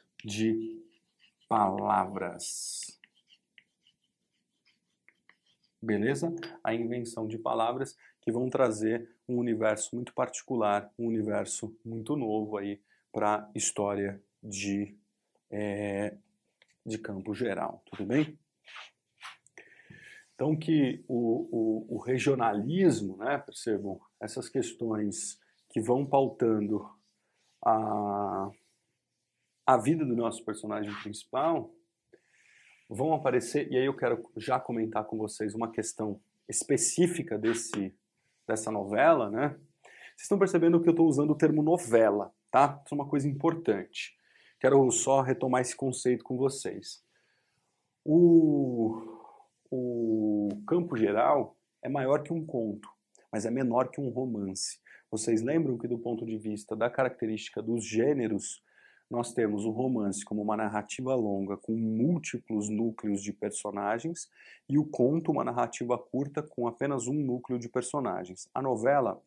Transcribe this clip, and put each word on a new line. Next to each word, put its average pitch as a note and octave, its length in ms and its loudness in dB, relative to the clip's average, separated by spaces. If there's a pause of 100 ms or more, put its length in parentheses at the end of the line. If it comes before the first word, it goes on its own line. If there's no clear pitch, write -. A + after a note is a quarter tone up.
(240)
de A2 560 -2 (680)
palavras. G2 1500 -2 (2750)
Beleza? A2+ 500 0 (300)
A A2+ 120 0
invenção A#2 520 -4
de A2+ 100 -6
palavras B2 600 -2 (240)
que A#2+ 100 -2
vão B2+ 160 0
trazer A#2 640 2 (180)
um B2 80 -2
universo A2 580 0
muito B2 200 -8
particular, G#2 840 -2
um A#2 80 -2
universo G#2+ 800 -4
muito A2+ 320 -6
novo G#2+ 400 -2
aí G2+ 240 -6 (320)
pra G#2+ 420 0
história G2+ 680 -2 (200)
de, G2+ 540 -4 (540)
é, G#2 680 -4 (680)
de A2 140 -8
Campo G2+ 360 -8
Geral, F#2+ 520 -4
tudo G2 200 -10
bem? D3 320 0 (2000)
Então D#3 220 0
que D3+ 500 2
o, A2+ 840 0
o, A#2+ 60 -6
o G#2+ 40 -4
regionalismo, A#2+ 1200 2
né, C3+ 200 -2
percebam, G2+ 640 -4 (180)
essas A2+ 300 -10
questões G#2+ 880 -4 (300)
que A#2 120 -4
vão B2 240 2
pautando A2 840 2 (760)
a, G#2 840 0 (1120)
a C3 120 6
vida D3+ 280 2
do A#2+ 120 0
nosso A#2 280 -2
personagem G#2+ 480 -6 (100)
principal, B2+ 720 -2 (1160)
vão C#3 260 0
aparecer, B2+ 560 0
e C3 60 0
aí C3 100 2
eu C#3 100 0
quero A#2+ 400 -2
já B2+ 220 -2
comentar A2+ 460 -2
com - 120 -8
vocês G#2+ 380 -4
uma A2+ 160 -2
questão A2 500 -4 (280)
específica - 880 0
desse, G#2+ 560 -2 (520)
dessa A2 240 -2
novela, G#2+ 600 4
né? C3+ 260 -2 (580)
Vocês - 80 -20
estão G3+ 160 2
percebendo E3+ 440 6
que E3+ 60 6
eu E3 60 8
tô E3 100 6
usando D3 260 4
o D3 60 4
termo D3+ 260 4
novela, A2+ 720 4 (180)
tá? C#3 340 4
Isso - 100 -8
é - 20 -2
uma C#3 120 -2
coisa C#3+ 180 0
importante. D3 880 -2 (440)
Quero C3+ 300 6
só C3+ 320 2
retomar B2+ 400 0
esse B2 120 -4
conceito B2 480 0
com B2+ 140 -6
vocês. B2+ 640 -4 (1040)
O, D3 960 6 (680)
o A2 800 0 (160)
Campo E3+ 300 0
Geral A2 600 2 (260)
é B2 60 -8
maior C#3 340 0
que D#3 100 -6
um D#3+ 140 -4
conto, A2 420 -4 (440)
mas G#2+ 120 -4
é A2+ 60 -2
menor B2+ 400 0
que - 100 -10
um C3 100 -4
romance. A2 680 -6 (320)
Vocês A2 320 0
lembram C#3 340 2
que A2+ 120 -6
do A#2 100 -2
ponto A#2 260 -4
de A2 140 -6
vista G#2+ 380 -6
da A2+ 120 0
característica A#2+ 720 -4
dos A2+ 240 -2
gêneros, A2+ 800 0 (480)
nós A#2+ 220 -4
temos G#2 320 0
o A2+ 60 -2
romance A2 540 -2
como G#2+ 180 -4
uma G#2+ 140 -2
narrativa G#2+ 580 -2
longa G2+ 420 0
com - 160 -6
múltiplos A2+ 960 -2
núcleos G#2+ 540 -2
de G2+ 100 -8
personagens G#2 1000 -6 (380)
e C#3 100 4
o D3+ 60 4
conto D#3 460 2
uma C3+ 140 0
narrativa A#2+ 540 -2
curta C#3+ 440 -6
com A#2+ 240 -6
apenas B2 400 -4
um C3+ 80 -2
núcleo B2 440 -2
de A#2+ 100 -8
personagens. G#2+ 840 -6
A C3 80 -4
novela, B2 640 2